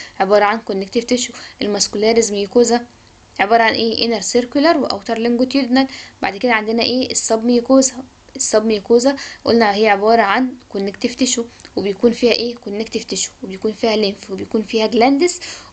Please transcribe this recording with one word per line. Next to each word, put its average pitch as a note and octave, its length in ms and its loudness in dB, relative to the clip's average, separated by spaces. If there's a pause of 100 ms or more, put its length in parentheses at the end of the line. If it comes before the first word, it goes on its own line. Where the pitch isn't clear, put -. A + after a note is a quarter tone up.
(200)
عباره G#3 240 4
عن G#3+ 140 0
كونكتيف G3+ 460 -4
تيشو، B3 300 -2 (280)
الماسكولاريز G#3 720 0
ميوكوزا A#3 540 2 (540)
عباره A3+ 240 4
عن A3+ 100 2
ايه؟ A3+ 320 -2
انر A3+ 160 -2
سيركولار C#4 560 0
واوتر A3+ 400 -4
لونجيتيودنال. B3+ 720 0 (340)
بعد G3 160 -4
كده A#3+ 160 0
عندنا A3 300 0
ايه؟ B3+ 280 -2
السب A3 320 -2
ميوكوزا، B3 600 2 (320)
السب A3 300 0
ميوكوزا A#3 500 2 (300)
قلنا A3+ 300 2
هي G#3+ 120 2
عباره G#3+ 340 4
عن A#3+ 320 0 (160)
كونكتيف G3 460 -6
تيشو B3 300 -2 (300)
وبيكون G3+ 360 0
فيها A#3 200 2
ايه؟ A#3 240 -2
كونكتيف G#3+ 480 -8
تيشو - 280 -6 (120)
وبيكون F#3+ 280 -6
فيها G#3+ 240 0
ليمف G3+ 360 -2
وبيكون G3 300 -4
فيها A3 260 -2
جلاندس C4+ 520 2 (340)